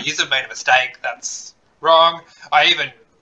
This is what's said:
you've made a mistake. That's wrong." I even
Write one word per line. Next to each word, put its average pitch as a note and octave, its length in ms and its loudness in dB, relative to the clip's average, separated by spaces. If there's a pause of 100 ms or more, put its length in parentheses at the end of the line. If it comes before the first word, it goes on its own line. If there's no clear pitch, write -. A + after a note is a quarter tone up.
you've D3+ 260 -4
made C3 140 -2
a - 60 -12
mistake. B2+ 520 -2
That's - 520 -12 (260)
wrong." E3 420 2 (300)
I D#3 140 4
even D3+ 260 0 (300)